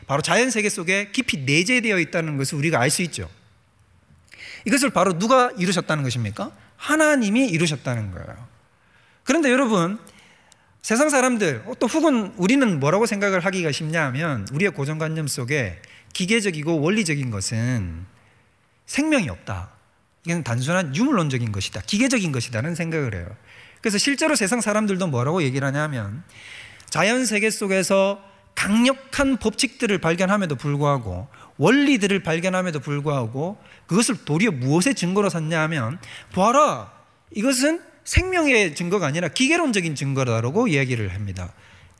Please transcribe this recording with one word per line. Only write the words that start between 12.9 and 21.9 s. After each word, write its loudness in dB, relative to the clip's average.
생각을 0
하기가 0
쉽냐 -2
하면 -4
우리의 0
고정관념 -4
속에 -4
기계적이고 0
원리적인 0
것은 -4
생명이 0
없다. -8
이건 -2
단순한 -2
유물론적인 0
것이다. -6
기계적인 0